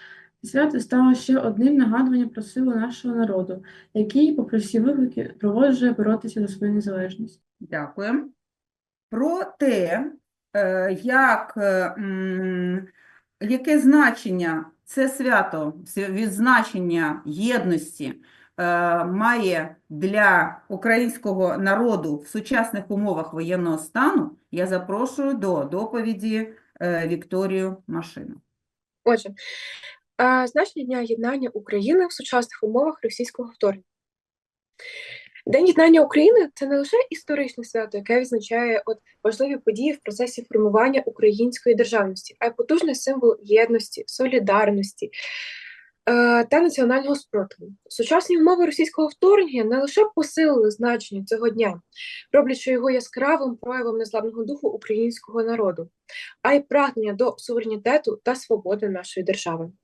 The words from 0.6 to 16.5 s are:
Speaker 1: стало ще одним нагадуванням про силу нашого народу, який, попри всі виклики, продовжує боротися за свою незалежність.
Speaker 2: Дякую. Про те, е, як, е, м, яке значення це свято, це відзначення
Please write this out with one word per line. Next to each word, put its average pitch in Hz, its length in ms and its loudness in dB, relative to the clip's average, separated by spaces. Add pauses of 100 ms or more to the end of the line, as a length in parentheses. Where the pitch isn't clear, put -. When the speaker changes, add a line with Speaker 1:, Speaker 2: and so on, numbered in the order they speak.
Speaker 1:
стало 254 340 4
ще 262 240 0
одним 233 380 2
нагадуванням 247 520 2
про 220 140 -10
силу 262 320 -2
нашого 240 400 -4
народу, 190 500 -2 (300)
який, 269 400 4
попри 233 240 0
всі 220 220 0
виклики, 254 600 0
продовжує 240 520 4
боротися 214 480 -2
за 202 80 -2
свою 208 240 -4
незалежність. 190 680 -6 (200)
Speaker 2:
Дякую. 208 680 -6 (800)
Про 320 340 -2 (140)
те, 220 540 0 (420)
е, 185 480 0
як, 247 540 2
е, 190 420 0
м, 185 880 -4 (540)
яке 254 380 0
значення 226 920 2 (140)
це 269 240 -2
свято, 190 680 -2 (120)
це 196 200 -6
відзначення 190 1200 0